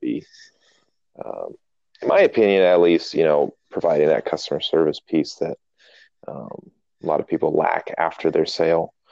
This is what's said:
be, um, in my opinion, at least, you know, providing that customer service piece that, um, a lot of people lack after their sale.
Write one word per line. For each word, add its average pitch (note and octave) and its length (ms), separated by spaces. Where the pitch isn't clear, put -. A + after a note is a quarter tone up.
be, - 240
um, G1+ 320
in - 80
my G3 100
opinion, G#2 440
at F2+ 180
least, E2+ 320
you D#2 100
know, D2 300
providing D2+ 380
that B1+ 160
customer D2 340
service D#2 400
piece - 360
that, - 220
um, - 440
a - 20
lot D2+ 160
of - 60
people D#2 260
lack E2 440
after D#2+ 340
their D#2 140
sale. E2 480